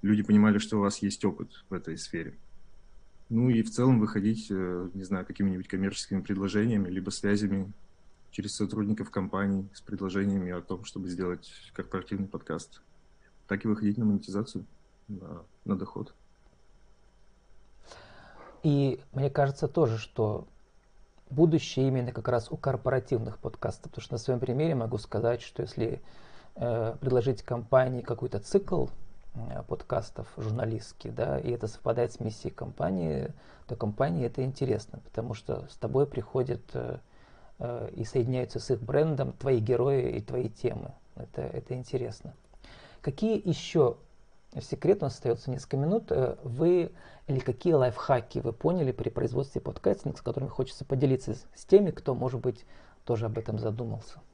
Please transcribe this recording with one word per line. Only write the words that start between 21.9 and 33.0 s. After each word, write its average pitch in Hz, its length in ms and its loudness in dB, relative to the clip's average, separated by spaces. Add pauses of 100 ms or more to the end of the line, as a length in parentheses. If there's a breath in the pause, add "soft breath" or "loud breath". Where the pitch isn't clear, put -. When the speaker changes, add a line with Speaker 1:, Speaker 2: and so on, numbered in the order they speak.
Speaker 2:
как 117 160 -4
раз 120 240 2
у 160 60 -6
корпоративных 123 800 0
подкастов, - 540 -6
потому - 120 -10
что - 100 -10
на 123 40 -2
своем 120 220 0
примере 139 360 2
могу 117 220 -2
сказать, 117 440 0
что - 200 -8
если, - 400 -2 (540 loud breath)
э, 117 440 -2
предложить 127 440 2
компании 127 580 4
какой-то 117 380 -4
цикл, - 480 2 (480)
э, 113 320 -6
подкастов - 600 -6 (100)
журналистских, 113 800 -4
да, 120 240 0
и 123 120 -4
это 117 160 -4
совпадает 120 440 0
с - 80 -16
миссией 113 340 -6
компании, 87 800 -2 (360 loud breath)